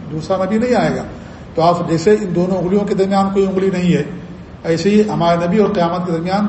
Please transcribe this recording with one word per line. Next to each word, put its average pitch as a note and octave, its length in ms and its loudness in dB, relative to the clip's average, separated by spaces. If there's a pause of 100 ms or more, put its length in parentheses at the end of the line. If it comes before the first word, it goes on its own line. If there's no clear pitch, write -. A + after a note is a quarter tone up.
(120)
دوسرا F#3 340 -2
نبی G#3+ 120 0
نہیں B3 180 0
آئے D#3+ 200 2
گا۔ B2+ 80 -6 (520)
تو E3 60 0
آپ F3 280 2
جیسے E3 320 4
ان F3+ 140 -4
دونوں F#3 220 0
انگلیوں F#3+ 280 0
کے G#3+ 100 -4
درمیان G3 380 2
کوئی G3 140 2
انگلی F#3+ 220 0
نہیں F3+ 240 2
ہے، C#3+ 100 2 (600)
ایسے E3 260 0
ہی G#3+ 200 4
ہمارے E3+ 380 2
نبی F#3 100 0
اور G3+ 160 4
قیامت F3 320 0
کے F3+ 60 -4
درمیان F#3 380 -2